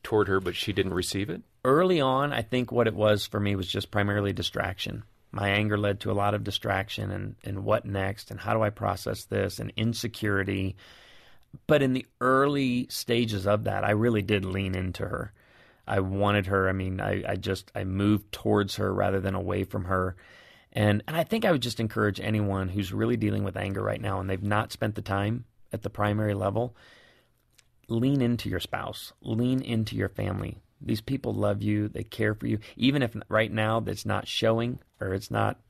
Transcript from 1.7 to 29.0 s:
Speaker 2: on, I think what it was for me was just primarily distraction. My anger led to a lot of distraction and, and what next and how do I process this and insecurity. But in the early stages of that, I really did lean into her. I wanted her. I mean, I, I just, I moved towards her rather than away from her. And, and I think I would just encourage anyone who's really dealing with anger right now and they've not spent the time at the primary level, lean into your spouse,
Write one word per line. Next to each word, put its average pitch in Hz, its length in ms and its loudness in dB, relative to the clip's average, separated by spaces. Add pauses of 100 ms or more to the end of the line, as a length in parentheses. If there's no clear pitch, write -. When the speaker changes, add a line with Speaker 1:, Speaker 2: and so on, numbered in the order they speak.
Speaker 2:
on, 135 320 2
I 120 100 -2
think 123 300 -2
what 117 160 4
it 107 60 0
was 107 320 4
for - 120 -4
me 101 160 2
was 95 140 -2
just 101 240 -4
primarily 101 400 2
distraction. - 720 -4 (260)
My 101 200 -2
anger 104 280 2
led 101 220 0
to 104 100 -4
a - 20 0
lot 101 220 2
of 104 100 -2
distraction 98 680 -2
and, 98 320 -8
and 98 200 -6
what 107 220 2
next 98 460 -4
and 104 80 -10
how 110 120 -2
do 113 100 2
I 107 80 2
process 104 540 -4
this 98 360 -2
and 101 160 -8
insecurity. 101 1000 -2 (920)
But 147 140 6
in 131 120 2
the 127 100 -2 (160)
early 131 720 2
stages 110 560 0
of 107 180 4
that, 98 200 0
I 101 80 2
really 110 300 4
did 98 220 2
lean 95 300 -2
into 92 320 -4
her. - 260 -6 (540)
I 101 140 0
wanted 98 460 2
her. 95 220 2
I 95 40 2
mean, 95 280 -2
I, 98 260 -2
I 98 100 -2
just, 95 400 -4
I 101 80 -4
moved 98 480 2
towards 104 440 2
her 98 160 0
rather 98 280 2
than 98 160 -2
away 95 280 -2
from 95 200 -6
her. 92 320 0 (560)
And, 104 340 4
and 156 100 -4
I 165 60 2
think 220 220 0
I 196 80 4
would 135 100 2
just 117 180 -4
encourage 107 400 0
anyone 98 480 0
who's 95 240 -2
really 113 240 2
dealing 104 280 0
with 95 120 -4
anger 98 260 -4
right 104 180 -2
now 101 200 -2
and 95 80 -4
they've 95 140 -2
not 104 300 0
spent 107 240 -2
the 101 60 -6
time 104 420 -2 (280)
at 107 100 -6
the 123 80 -6
primary 104 440 0
level, 101 420 -2 (1120)
lean 131 320 2
into 120 280 0
your 95 120 -2
spouse, - 520 -8 (100)